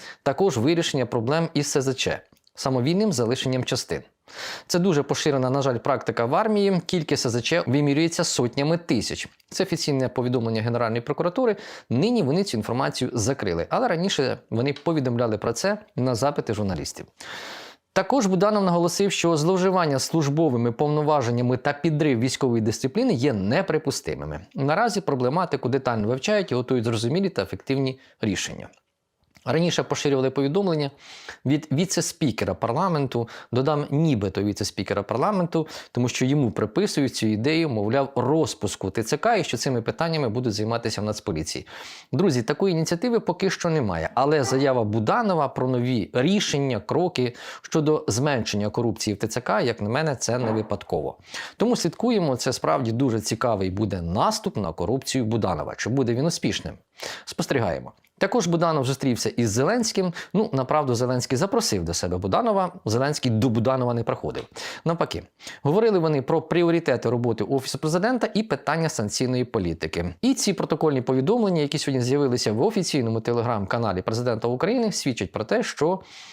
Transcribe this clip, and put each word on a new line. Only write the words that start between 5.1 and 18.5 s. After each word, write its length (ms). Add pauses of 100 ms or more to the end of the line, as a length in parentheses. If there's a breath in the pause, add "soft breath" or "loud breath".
на 120
жаль, 160
практика 460
в 100
армії. 520
Кількість 400
С 40
З 120
Ч 240
вимірюється 580
сотнями 540
тисяч. 500 (220)
Це 140
офіційне 440
повідомлення 540
Генеральної 380
прокуратури. 560 (340 loud breath)
Нині 320
вони 220
цю 120
інформацію 580
закрили, 560
але 180
раніше 500 (120)
вони 220
повідомляли 640
про 140
це 260 (180)
на 180
запити 400
журналістів. 520 (840 loud breath)
Також 340
Буданов 380